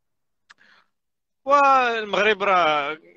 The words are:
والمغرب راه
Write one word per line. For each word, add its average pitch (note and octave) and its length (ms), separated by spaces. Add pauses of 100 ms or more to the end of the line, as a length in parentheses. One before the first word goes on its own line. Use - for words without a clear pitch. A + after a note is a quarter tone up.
(1500)
والمغرب A3+ 960
راه D#3 540 (200)